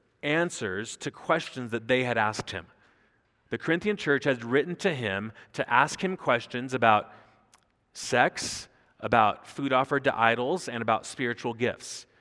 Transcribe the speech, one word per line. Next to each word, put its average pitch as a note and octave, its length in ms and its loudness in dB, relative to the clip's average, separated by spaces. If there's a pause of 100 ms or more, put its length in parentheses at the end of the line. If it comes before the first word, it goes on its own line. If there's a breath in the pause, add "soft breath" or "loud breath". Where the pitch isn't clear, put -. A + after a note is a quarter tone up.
(220)
answers C3+ 760 -2
to C#3+ 120 -8
questions C3 640 -4
that A2+ 140 -4
they B2+ 180 2
had A#2+ 120 0
asked G#2+ 360 -2
him. E2+ 140 -10 (840 soft breath)
The A#2+ 80 -4
Corinthian F3+ 380 0
church C#3+ 280 0
has B2+ 180 0
written C3+ 340 0
to F3+ 180 -2
him A2 380 -4 (220 loud breath)
to - 160 -4
ask B2+ 320 4
him F#3+ 140 -2
questions B2 560 -2
about A2+ 400 4 (800 loud breath)
sex, - 760 -2 (320 soft breath)
about A2 460 2
food C#3 260 -4
offered C3+ 320 2
to C3+ 140 0
idols, B2 500 2
and A#2 120 -6
about A2+ 240 0
spiritual A#2+ 480 -4
gifts. A2+ 540 -6 (140 soft breath)